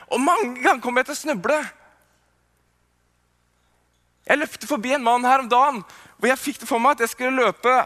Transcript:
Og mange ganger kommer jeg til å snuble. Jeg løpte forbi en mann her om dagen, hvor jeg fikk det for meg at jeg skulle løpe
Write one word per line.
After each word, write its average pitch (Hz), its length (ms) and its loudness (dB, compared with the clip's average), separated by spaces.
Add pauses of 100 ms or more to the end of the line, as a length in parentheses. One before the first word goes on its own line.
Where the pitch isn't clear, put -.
(100)
Og 240 120 -2
mange 294 400 0
ganger 262 200 2
kommer 247 200 0
jeg 269 80 -6
til 294 60 -8
å - 40 -12
snuble. 277 380 -2 (2750)
Jeg 285 140 4
løpte - 300 -8
forbi 254 260 -2
en 247 100 -2
mann 247 200 2
her 262 180 2
om 214 60 -6
dagen, 254 280 2 (400)
hvor 247 140 0
jeg 269 100 -6
fikk - 200 -8
det 226 60 -12
for 233 140 0
meg 277 140 2
at 233 80 -4
jeg 226 100 -4
skulle 254 320 0
løpe 226 240 0 (160)